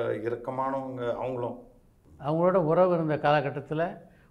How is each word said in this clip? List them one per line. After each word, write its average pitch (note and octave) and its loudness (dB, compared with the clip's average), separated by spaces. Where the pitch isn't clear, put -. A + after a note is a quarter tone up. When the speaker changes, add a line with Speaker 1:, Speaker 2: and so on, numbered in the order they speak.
Speaker 1:
இரக்கமானவங்க B2 -4
அவங்களும். B2 -6
Speaker 2:
அவங்களோட E3 2
உறவு F3 4
இருந்த D#3 0
காலகட்டத்துல D3 0